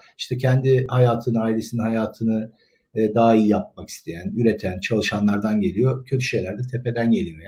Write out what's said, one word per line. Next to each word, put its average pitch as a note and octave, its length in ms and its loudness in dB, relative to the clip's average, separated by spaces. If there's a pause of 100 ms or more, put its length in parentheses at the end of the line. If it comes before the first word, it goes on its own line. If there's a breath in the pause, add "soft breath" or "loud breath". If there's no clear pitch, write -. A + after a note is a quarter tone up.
(180 soft breath)
İşte B2+ 200 -6
kendi C3 480 4
hayatını, A#2+ 540 2
ailesinin A2+ 420 -2
hayatını, A2 720 -2 (420)
e, A2 200 0
daha A2+ 200 6
iyi G#2+ 140 4
yapmak - 400 -2
isteyen, F2 480 -10
üreten, G2 440 0
çalışanlardan G#2 800 0
geliyor. A2 460 0
Kötü B2+ 180 -2
şeyler G#2+ 340 -4
de B2 40 -4 (100)
tepeden A#2 380 -2
geliyor. E2+ 380 0